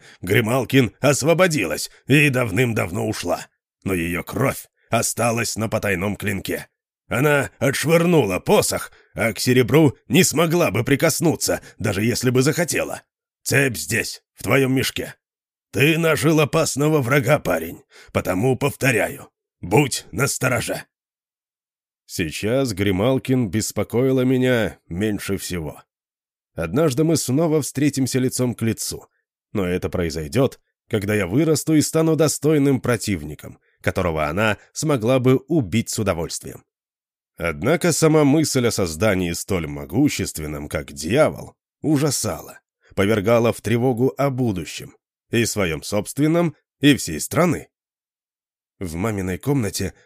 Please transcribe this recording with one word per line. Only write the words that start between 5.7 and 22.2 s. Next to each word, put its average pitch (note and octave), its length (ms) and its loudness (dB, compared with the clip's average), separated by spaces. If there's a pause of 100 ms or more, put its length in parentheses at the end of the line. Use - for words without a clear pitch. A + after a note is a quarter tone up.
клинке. F#2 540 -6 (400)
Она C#3 500 2
отшвырнула C#3 800 2
посох, - 540 0 (200)
а G#2+ 200 -2
к - 60 -12
серебру B2+ 580 4 (100)
не - 160 4
смогла D#3+ 480 2
бы A2 140 0
прикоснуться, C3+ 760 0 (160)
даже G2+ 260 -4
если A#2 260 0
бы B2+ 120 2
захотела. - 600 -2 (420)
Цепь C3 320 0
здесь, - 480 -6 (100)
в - 100 -20
твоем C3 300 2
мешке. - 420 -4 (560)
Ты D#3 260 2
нажил D#3+ 420 2
опасного D3+ 600 2
врага, C3+ 380 2
парень, E2 440 -4 (300)
потому F#2 420 0
повторяю, A#2 720 -2 (300)
будь A2 540 0
настороже. - 720 -2 (1200)
Сейчас A2 680 -2